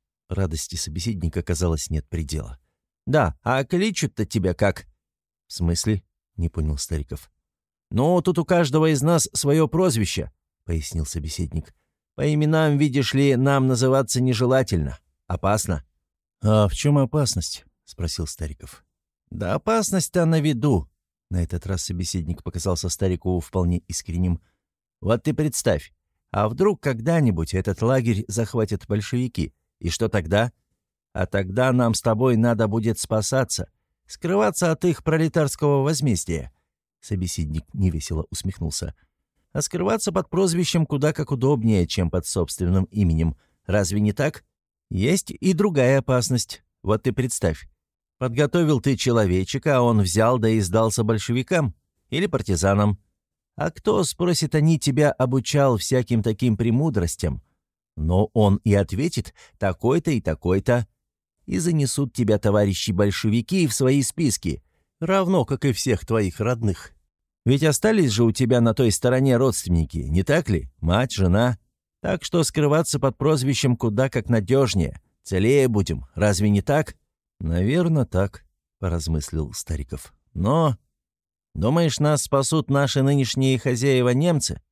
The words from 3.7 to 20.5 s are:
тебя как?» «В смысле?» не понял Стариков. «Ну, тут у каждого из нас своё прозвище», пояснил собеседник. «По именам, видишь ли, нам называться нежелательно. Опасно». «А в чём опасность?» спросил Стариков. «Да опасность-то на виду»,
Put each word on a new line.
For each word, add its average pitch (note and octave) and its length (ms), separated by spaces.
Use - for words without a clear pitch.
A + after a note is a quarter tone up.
тебя F2+ 280
как?» - 340
«В - 60
смысле?» F2 500
не E2+ 140
понял D2+ 280
Стариков. - 540
«Ну, D#3 300
тут F3 180
у D#3+ 60
каждого D#3+ 460
из C3+ 100
нас D#3+ 320
своё D3+ 340
прозвище», C#3+ 640
пояснил D#2+ 400
собеседник. D#2 680
«По D3 160
именам, D3+ 460
видишь C#3 360
ли, C3+ 220
нам C3+ 320
называться C3 540
нежелательно. A#2+ 760
Опасно». F2+ 580
«А G#2+ 260
в - 60
чём D3 240
опасность?» C3 680
спросил E2 420
Стариков. - 560
«Да F2+ 240
опасность-то G3 720
на D#3+ 140
виду», C3 500